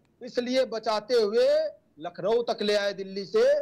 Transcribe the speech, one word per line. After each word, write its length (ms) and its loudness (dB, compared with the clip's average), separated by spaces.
इसलिए 460 -2
बचाते 460 -4
हुए 340 4
लखनऊ 440 -2
तक 180 -4
ले 140 2
आए, 180 0
दिल्ली 320 -10
से 180 2